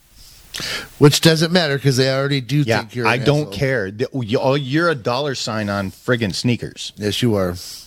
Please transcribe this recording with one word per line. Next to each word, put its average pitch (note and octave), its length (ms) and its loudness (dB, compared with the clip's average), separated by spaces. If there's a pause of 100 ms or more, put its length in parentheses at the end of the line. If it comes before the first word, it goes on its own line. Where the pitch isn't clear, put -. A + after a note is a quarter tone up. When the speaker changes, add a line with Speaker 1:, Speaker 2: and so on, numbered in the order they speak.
(960)
Speaker 1:
Which C#3+ 240 8
doesn't E3 300 2
matter, D#3+ 260 2
'cause C3 200 0
they C3 140 4
already C#3 300 0
do C#3 240 0
Speaker 2:
Yeah, A2 140 2
Speaker 1:
think G#2+ 160 -8
you're A#2+ 120 -2
Speaker 2:
I A#2 80 4
Speaker 1:
an C3 100 -2
Speaker 2:
don't D3 160 4
Speaker 1:
asshole. G2 120 -8
Speaker 2:
care. G#2+ 380 -2
The, G#2+ 160 -4 (160)
you, A2+ 160 0
oh, C3 160 2
you're D3+ 340 0
a D#3+ 60 0
dollar B2+ 400 -4
sign G#2+ 340 -4
on G2 220 -2
friggin' A#2 420 0
sneakers. - 640 -4
Speaker 1:
Yes, G2+ 260 -4
you A#2 140 2
are. F2+ 200 0 (320)